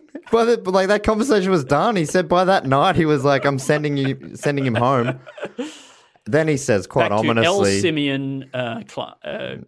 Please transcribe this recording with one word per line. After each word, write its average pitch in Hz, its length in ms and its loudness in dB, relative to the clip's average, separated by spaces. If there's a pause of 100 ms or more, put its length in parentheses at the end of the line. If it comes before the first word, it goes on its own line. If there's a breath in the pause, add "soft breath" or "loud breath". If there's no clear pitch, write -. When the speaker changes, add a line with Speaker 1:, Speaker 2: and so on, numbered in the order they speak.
(100)
Speaker 1:
<laughs> - 220 -14
Speaker 2:
by 226 120 4
the, 233 120 4 (140)
like, 185 180 2
that 208 140 2
conversation 214 480 2
was 170 140 2
done. 160 320 0
He 170 80 0
said 170 240 -2
by 180 160 2
that 185 220 2
night 143 300 2
he 165 100 2
was 147 180 2
like, 135 220 2
"I'm 139 120 0
sending 151 380 0
you, 135 380 -4
sending 139 320 -2
him 120 80 0
home." 127 440 0 (1080 loud breath)
Then 151 220 0
he 151 80 2
says, 110 300 0
quite - 240 0
Speaker 1:
Back 104 120 0
to 117 60 2
Speaker 2:
ominously, 170 480 2
Speaker 1:
El 196 60 0
Simeon, 139 720 -2
uh, 117 340 -6
cl-, - 360 -12
uh, - 320 -10 (120)